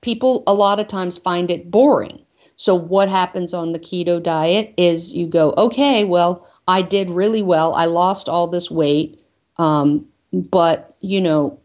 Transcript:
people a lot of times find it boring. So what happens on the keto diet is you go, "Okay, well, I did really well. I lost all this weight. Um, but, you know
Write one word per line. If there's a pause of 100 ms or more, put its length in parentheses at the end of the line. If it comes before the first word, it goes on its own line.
people
a
lot
of
times
find
it
boring. (380)
So
what
happens
on
the
keto
diet
is
you
go,
"Okay,
well, (200)
I
did
really
well.
I
lost
all
this
weight. (380)
Um, (260)
but, (100)
you
know